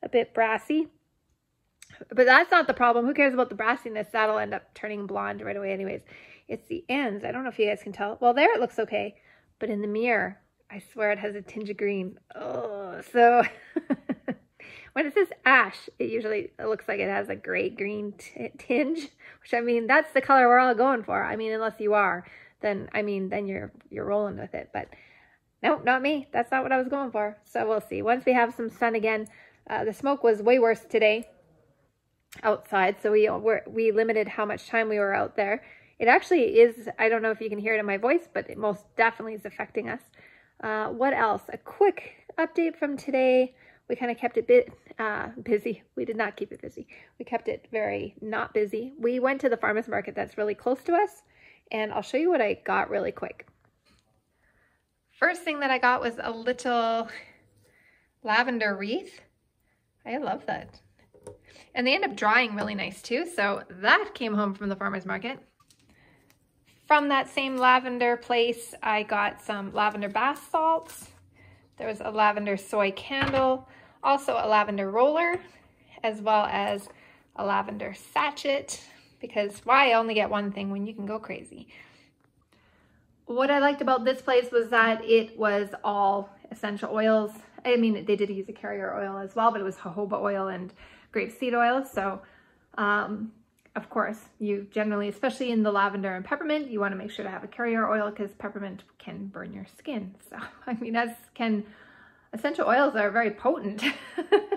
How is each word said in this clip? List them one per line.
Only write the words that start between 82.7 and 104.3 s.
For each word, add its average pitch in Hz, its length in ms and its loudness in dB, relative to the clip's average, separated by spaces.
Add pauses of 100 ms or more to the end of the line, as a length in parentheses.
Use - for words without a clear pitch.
What 254 240 0
I 285 100 4
liked 285 220 2
about 247 220 2
this 262 160 2
place 247 300 2
was 226 200 2
that 226 340 4
it 220 340 4
was 208 300 0 (160)
all 202 460 0 (200)
essential 208 420 -8
oils. 214 380 2 (340)
I 247 120 4
mean, 226 280 2
they 208 120 2
did 202 140 -2
use 196 180 -8
a 214 40 -14
carrier 202 440 -6
oil 196 220 -6
as 196 180 -10
well, 226 160 4
but 214 80 -4
it 196 40 -4
was 190 120 -6
jojoba 196 440 -6
oil 196 280 -2
and 185 240 -10 (400)
grapeseed 233 420 -4
oil. 240 300 2
So, 196 380 -6 (540)
um, 208 560 -2 (440)
of 214 120 -8
course, 214 300 -2 (200)
you 202 340 -4
generally, 208 360 -2
especially 247 440 -4
in 220 100 2
the 208 80 4
lavender 196 440 0
and 185 100 -8
peppermint, 302 460 -4
you 214 100 -4
wanna 196 160 -2
make 208 140 -10
sure 208 140 -10
to 196 60 -8
have 190 140 -10
a 202 40 -16
carrier 226 400 -2
oil 214 220 0
'cause 208 240 -8
peppermint 202 480 -10 (160)
can 190 280 -12
burn 196 260 -14
your 196 140 -14 (120)
skin. 202 380 -10 (120)
So, - 100 -16 (140)
<laughs> - 140 -20
I 247 80 -6
mean, 233 220 -6
as 233 140 0 (240)
can, 214 300 -2 (680)
essential 294 340 -2
oils 254 300 4
are 208 140 2
very 220 200 0
potent. 214 580 -2
<laughs> - 60 -2 (640)